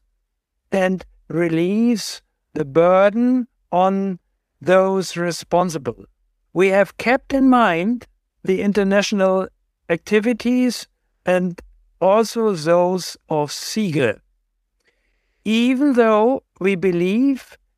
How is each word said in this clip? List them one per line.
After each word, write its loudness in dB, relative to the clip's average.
and -2
relieves -2
the -6
burden 2
on 0
those 0
responsible. -4
We 2
have 0
kept -2
in 2
mind 0
the -2
international 0
activities -2
and -2
also 2
those 0
of -2
sigre. -4
Even 2
though 2
we 0
believe -2